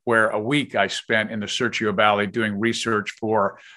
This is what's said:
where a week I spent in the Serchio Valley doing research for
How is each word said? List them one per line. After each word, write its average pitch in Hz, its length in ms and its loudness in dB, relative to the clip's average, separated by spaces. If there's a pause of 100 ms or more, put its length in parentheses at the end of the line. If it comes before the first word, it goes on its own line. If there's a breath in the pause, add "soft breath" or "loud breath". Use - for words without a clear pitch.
where 113 280 2
a 107 100 -2
week 131 340 -2
I 98 140 2
spent 110 420 -2
in 113 80 -6
the 104 80 -6
Serchio 110 480 -2
Valley 104 320 4
doing 104 320 -2
research 113 600 -2
for 107 400 0 (160 loud breath)